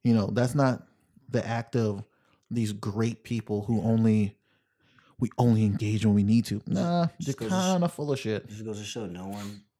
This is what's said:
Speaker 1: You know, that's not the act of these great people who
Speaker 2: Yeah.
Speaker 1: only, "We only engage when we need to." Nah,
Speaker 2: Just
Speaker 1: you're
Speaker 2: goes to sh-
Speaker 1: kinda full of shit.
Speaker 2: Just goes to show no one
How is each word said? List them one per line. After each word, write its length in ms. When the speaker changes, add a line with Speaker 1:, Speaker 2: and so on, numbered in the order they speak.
Speaker 1:
You 100
know, 140
that's 260
not 320
the 160
act 300
of 280
these 220
great 500
people 400
who 140
Speaker 2:
Yeah. 100
Speaker 1:
only, 500
"We 100
only 260
engage 400
when 80
we 100
need 220
to." 220
Nah, 400
Speaker 2:
Just 220
Speaker 1:
you're 80
Speaker 2:
goes 80
to 100
sh- 40
Speaker 1:
kinda 180
full 220
of 80
shit. 280
Speaker 2:
Just 160
goes 140
to 80
show 220
no 220
one 340